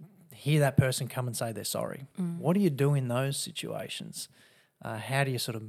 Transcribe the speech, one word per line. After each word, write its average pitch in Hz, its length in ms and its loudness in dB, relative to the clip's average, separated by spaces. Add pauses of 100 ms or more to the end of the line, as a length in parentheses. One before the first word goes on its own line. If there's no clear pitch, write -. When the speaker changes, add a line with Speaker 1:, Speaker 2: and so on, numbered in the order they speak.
(320)
Speaker 1:
hear 151 280 2
that 139 160 4
person 131 320 2
come 127 180 -4
and 120 100 -4
say 117 160 -4
they're 104 120 -8
sorry. - 420 -4 (140)
Speaker 2:
Mm. 170 180 -4
Speaker 1:
What 160 160 4
do 202 60 4
you 185 100 6
do 139 240 4
in 127 140 2
those 135 280 0
situations? - 920 -8 (540)
Uh, 113 160 -6
how 127 260 2
do 135 60 -2
you 123 80 0
sort 110 180 -4
of 107 120 -8